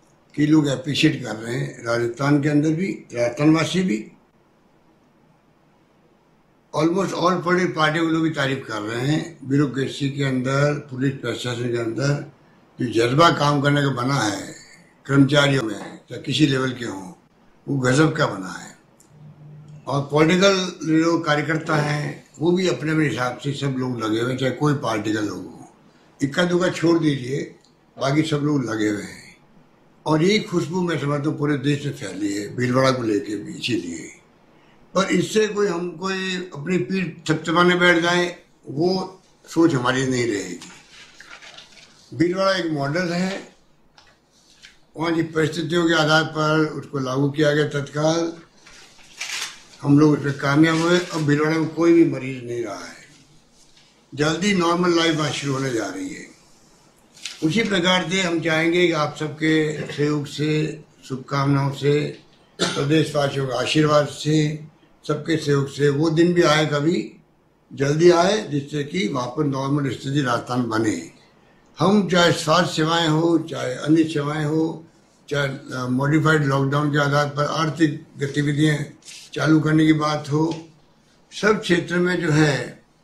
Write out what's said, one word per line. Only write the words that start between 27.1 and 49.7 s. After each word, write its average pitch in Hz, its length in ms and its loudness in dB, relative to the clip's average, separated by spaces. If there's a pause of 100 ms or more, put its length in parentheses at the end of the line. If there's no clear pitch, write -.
बाकी 143 220 2
सब 151 140 -2
लोग 143 280 0
लगे 107 240 -2
हुए 101 140 -2
हैं। - 340 -18 (720)
और 156 160 2
यही 208 160 4
खुशबू 175 440 -4
मैं 160 180 -2
समझता 143 280 -4
हूँ 135 100 -4
पूरे 147 200 -2
देश 143 280 -2
में 120 60 -6
फैली 101 420 -8
है, 101 220 -8
भीलवाड़ा 127 340 2
को 127 120 -2
लेके 104 340 -2
भी 92 160 -10
इसीलिए। 85 600 -6 (840)
पर 190 100 2
इससे 202 440 0
कोई 202 200 0
हम 175 220 -4
कोई 190 460 -6
अपनी 175 420 -4
पीठ 185 520 -4
थपथपाने 175 440 4
बैठ 175 240 6
जाए, 175 380 0 (320)
वो 185 520 -2 (280)
सोच 160 260 4
हमारी 127 320 0
नहीं 123 200 0
रहेगी। 92 340 -6 (1500)
भीलवाड़ा 190 420 0
एक 170 100 -4
model 156 420 -2
है, 185 480 -6 (1400)
वहाँ 165 180 -2
की 160 80 2
परिस्थितियों 160 680 0
के 165 60 2
आधार 156 300 4
पर 156 420 2
उसको 143 320 -8
लागू 135 320 -2
किया 147 220 2
गया 147 160 2
तत्काल, 156 640 -2 (1500)